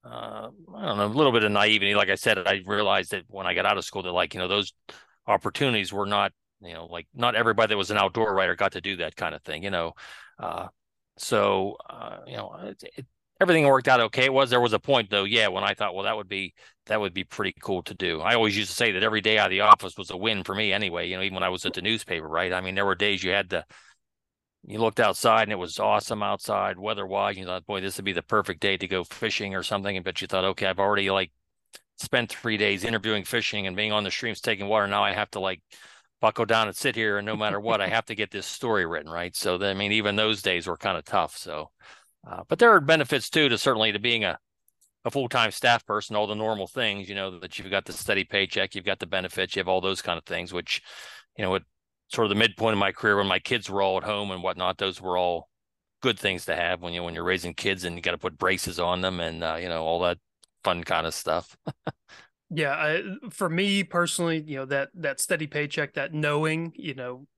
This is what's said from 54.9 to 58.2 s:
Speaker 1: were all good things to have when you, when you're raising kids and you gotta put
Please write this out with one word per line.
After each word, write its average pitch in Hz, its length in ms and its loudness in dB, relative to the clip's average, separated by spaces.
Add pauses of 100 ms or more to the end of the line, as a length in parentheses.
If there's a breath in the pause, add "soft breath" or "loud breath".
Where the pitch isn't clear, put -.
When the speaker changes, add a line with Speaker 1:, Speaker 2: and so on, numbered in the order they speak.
Speaker 1:
were 90 160 -2
all 87 320 0 (540)
good 120 160 0
things 92 260 -2
to 82 100 -2
have 85 280 -2
when 87 100 -6
you, 87 80 -4
when 85 140 -6
you're 82 80 -6
raising 87 320 -2
kids 95 280 -2
and 87 120 -6
you 85 80 -12
gotta 87 160 -2
put 80 180 -6